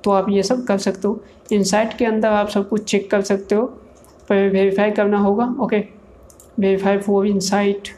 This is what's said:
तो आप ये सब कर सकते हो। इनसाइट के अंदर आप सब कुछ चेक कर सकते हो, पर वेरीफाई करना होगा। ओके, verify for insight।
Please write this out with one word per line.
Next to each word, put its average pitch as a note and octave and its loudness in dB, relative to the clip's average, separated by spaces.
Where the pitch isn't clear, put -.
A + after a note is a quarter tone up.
तो G3+ 2
आप F#3+ 2
ये G3 2
सब B3+ -2
कर G3 0
सकते G3 -4
हो। G#3+ -4
इनसाइट G#3 0
के B3 0
अंदर A3 0
आप G#3 2
सब G3+ -2
कुछ G#3+ -2
चेक G3 -2
कर G#3 2
सकते G3+ -2
हो, A3+ 0
पर G3 2
वेरीफाई G3 2
करना G#3 0
होगा। G#3+ 0
ओके, G#3+ 0
verify G3 2
for G3+ 0
insight। G3+ 0